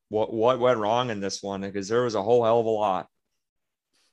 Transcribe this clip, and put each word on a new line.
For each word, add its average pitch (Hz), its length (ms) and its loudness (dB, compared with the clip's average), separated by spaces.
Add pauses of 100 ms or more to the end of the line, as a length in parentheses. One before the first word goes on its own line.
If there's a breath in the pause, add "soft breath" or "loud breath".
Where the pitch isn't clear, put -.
What, 107 240 -2
what 117 280 2
went 123 180 2
wrong 117 320 0
in 104 100 -6
this 98 220 -8
one? 98 180 -6
Because 98 280 -8
there 120 160 0
was 117 100 -2
a 101 80 -2
whole 117 220 4
hell 113 160 4
of 110 60 0
a 113 40 0
lot. 104 380 -2 (1040)